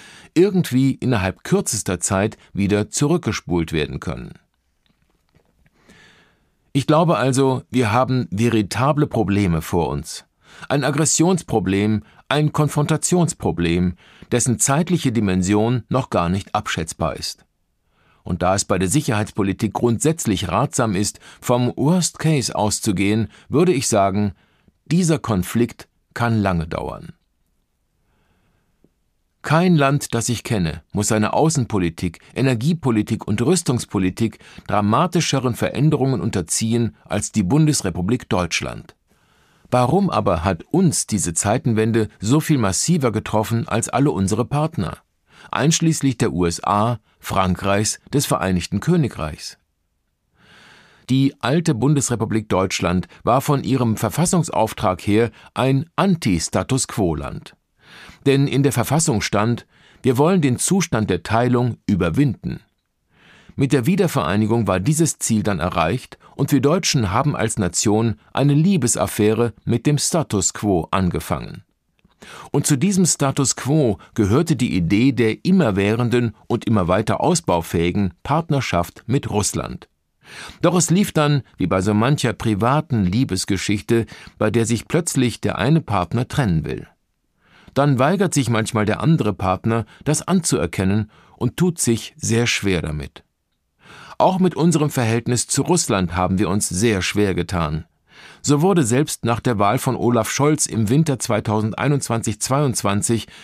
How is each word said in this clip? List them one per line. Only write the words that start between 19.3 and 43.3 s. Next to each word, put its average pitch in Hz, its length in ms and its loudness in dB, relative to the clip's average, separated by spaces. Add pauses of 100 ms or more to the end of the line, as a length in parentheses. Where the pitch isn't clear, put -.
grundsätzlich 117 760 -2
ratsam 110 480 0
ist, 98 240 -4 (220)
vom 123 340 0
Worst 160 440 0
Case 151 360 0
auszugehen, 104 720 0 (220)
würde 170 240 2
ich 127 160 -2
sagen, 98 420 2 (540)
dieser 165 340 2
Konflikt 170 680 -2 (240)
kann 117 280 0
lange 87 260 0
dauern. - 420 -8 (2250)
Kein 170 340 2
Land, 139 400 0
das 117 140 -2
ich 117 140 -4
kenne, 90 400 -2 (100)
muss 104 160 -2
seine 107 240 0
Außenpolitik, 104 840 0 (140)
Energiepolitik 123 920 0
und 107 140 -2
Rüstungspolitik 117 960 0 (280)
dramatischeren 123 840 0
Veränderungen 131 680 0
unterziehen 110 800 -2
als - 300 -6
die 107 100 2
Bundesrepublik 110 880 0
Deutschland. 71 640 -4 (760)
Warum 147 400 2
aber 98 320 0
hat 98 260 -2
uns 170 380 2
diese 85 260 -2
Zeitenwende 110 720 0 (120)
so 123 200 2
viel 151 200 0
massiver 120 520 0
getroffen 110 560 -2